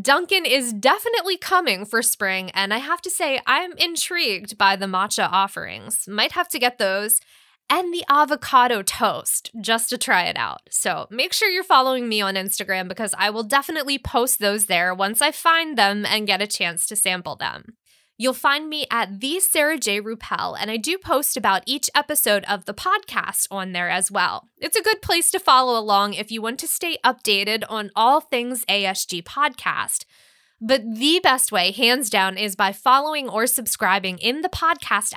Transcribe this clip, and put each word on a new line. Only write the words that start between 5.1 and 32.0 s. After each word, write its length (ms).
offerings. 800
Might 260
have 160
to 100
get 180
those, 420
and 240
the 160
avocado 720
toast 760
just 300
to 80
try 280
it 120
out. 320
So 400
make 240
sure 160
you're 140
following 440
me 140
on 140
Instagram 520
because 300
I 120
will 140
definitely 540
post 420
those 280
there 260
once 280
I 100
find 460
them 280
and 220
get 140
a 60
chance 400
to 80
sample 400
them. 420
You'll 160
find 360
me 200
at 300
the 220
Sarah 360
J 220
Ruppel, 580
and 140
I 60
do 200
post 380
about 300
each 280
episode 520
of 180
the 100
podcast 800
on 220
there 160
as 200
well. 380
It's 160
a 40
good 200
place 300
to 80
follow 380
along 360
if 180
you 100
want 180
to 80
stay 360
updated 640
on 260
all 280
things 480
A 160
S 200
G 160
podcast. 840
But 240
the 360
best 300
way, 200
hands 380